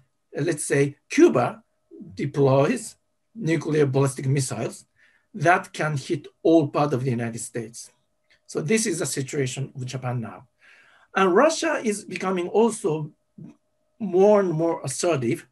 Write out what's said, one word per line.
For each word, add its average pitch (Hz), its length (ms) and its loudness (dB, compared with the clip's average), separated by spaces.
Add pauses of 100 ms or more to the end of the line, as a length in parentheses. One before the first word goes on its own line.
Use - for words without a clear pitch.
(380)
uh, - 60 -4
let's - 220 -2
say, 139 300 0 (140)
Cuba 220 540 4 (520)
deploys 139 800 0 (400)
nuclear 156 500 0
ballistic 135 420 0
missiles 135 580 -4 (480)
that 180 380 0
can 156 260 -4
hit 160 300 -6 (160)
all 165 240 6
parts 147 260 -2
of 127 100 -2
the 135 80 -2
United 117 280 -4
States. - 520 -14 (560)
So - 140 -8
this 220 240 0
is 175 140 -4
the 175 60 -4
situation 135 720 -6
of 127 100 -10
Japan 127 360 -8
now. 98 260 -14 (680)
And 190 200 4
Russia 311 480 2
is 208 200 -2
becoming 185 460 -4
also 196 640 0 (880)
more 202 400 4
and 185 120 0
more 165 320 -2
assertive 131 680 -2